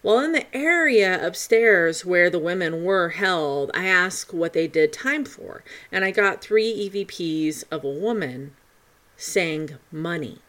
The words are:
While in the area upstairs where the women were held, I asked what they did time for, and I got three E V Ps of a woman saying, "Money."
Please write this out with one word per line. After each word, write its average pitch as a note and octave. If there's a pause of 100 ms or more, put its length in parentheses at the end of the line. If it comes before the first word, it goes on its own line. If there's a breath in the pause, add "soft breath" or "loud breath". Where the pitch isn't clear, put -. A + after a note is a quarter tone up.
While G#3
in D#4
the D4+
area C4+
upstairs F3+
where F3+
the E3+
women E3
were F3+
held, D#3
I F#3
asked F#3
what E3
they -
did D#3
time C#4+
for, - (300 loud breath)
and F#3+
I F#3+
got G3
three A3
E G#3
V G3
Ps D#3
of D#3
a C#3
woman C#3+ (600)
saying, D#3 (160)
"Money." D#3+ (100)